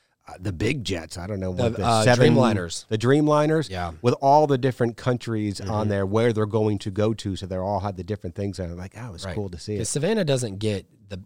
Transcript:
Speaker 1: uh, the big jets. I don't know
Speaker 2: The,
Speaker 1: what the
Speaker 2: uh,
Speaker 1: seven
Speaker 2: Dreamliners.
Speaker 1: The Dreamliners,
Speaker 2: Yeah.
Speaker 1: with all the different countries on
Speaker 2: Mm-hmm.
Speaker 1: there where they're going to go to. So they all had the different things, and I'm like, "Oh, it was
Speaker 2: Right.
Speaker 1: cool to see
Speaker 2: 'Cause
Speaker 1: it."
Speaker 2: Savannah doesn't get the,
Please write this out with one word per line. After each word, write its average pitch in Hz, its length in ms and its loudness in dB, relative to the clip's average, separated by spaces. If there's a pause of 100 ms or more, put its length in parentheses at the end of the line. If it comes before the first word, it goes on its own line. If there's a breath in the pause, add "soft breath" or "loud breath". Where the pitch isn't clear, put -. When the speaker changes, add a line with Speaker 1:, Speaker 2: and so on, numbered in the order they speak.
(280 soft breath)
Speaker 1:
uh, - 120 -18
the 90 140 -6
big 107 300 -2
jets. 85 340 -6
I 87 80 -10
don't 101 140 -6
know 92 140 -4
Speaker 2:
The, 90 100 0
Speaker 1:
what 113 140 0
the 98 100 -2
Speaker 2:
uh, 113 160 4
Speaker 1:
seven 123 320 6
Speaker 2:
Dreamliners. 104 520 0
Speaker 1:
The 110 120 -2
Dreamliners, 151 680 4
Speaker 2:
Yeah. 87 260 -6 (100)
Speaker 1:
with 123 180 6
all 143 240 8
the 139 140 2
different 120 360 0
countries 113 640 -2
on 98 80 -10
Speaker 2:
Mm-hmm. 107 220 0
Speaker 1:
there 101 160 2
where 110 260 2
they're 107 140 0
going 107 400 2
to 104 60 -6
go 104 240 0
to. 98 200 -4
So 92 120 -10
they 92 100 -6
all 95 220 -2
had 98 180 -6
the 92 60 -10
different 92 320 -8
things, 101 240 -6
and 87 120 -6
I'm 87 60 -12
like, 92 180 -14
"Oh, 117 120 -14
it 110 60 -14
was 85 120 -14
Speaker 2:
Right. 92 80 -8
Speaker 1:
cool 101 160 -6
to 87 80 -14
see 104 200 -8
Speaker 2:
'Cause 113 100 -4
Speaker 1:
it." - 40 -6
Speaker 2:
Savannah 190 320 0
doesn't 123 360 -2
get 104 260 -2 (240)
the, 95 160 -12